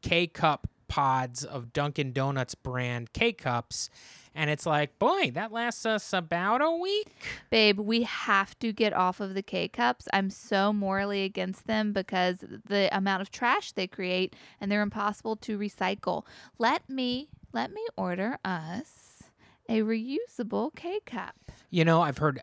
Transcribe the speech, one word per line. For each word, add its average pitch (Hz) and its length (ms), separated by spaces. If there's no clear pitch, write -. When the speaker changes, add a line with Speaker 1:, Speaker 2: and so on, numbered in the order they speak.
Speaker 1:
K-cup 170 640
pods 131 560
of 120 260
Dunkin' 143 400
Donuts 135 440
brand 123 580
K-cups. - 760
And 151 140
it's 151 160
like, 147 340
boy, 294 320
that 202 200
lasts 233 340
us 220 280
about 185 480
a 320 100
week. 381 400
Speaker 2:
Babe, 214 300
we 226 240
have 196 560
to 226 120
get 214 220
off 185 260
of 190 140
the 190 80
K-cups. 202 720
I'm 196 160
so 196 420
morally 196 520
against 185 440
them 214 240
because 185 540
the 202 300
amount 196 260
of 196 100
trash 247 400
they 185 160
create, 185 480
and 196 100
they're 208 120
impossible 214 540
to 214 200
recycle. 190 680
Let 247 320
me, 254 400
let 240 220
me 440 120
order 190 480
us 175 760
a 220 140
reusable 226 960
K-cup. 349 600
Speaker 1:
You 175 140
know, 165 180
I've 147 180
heard 147 240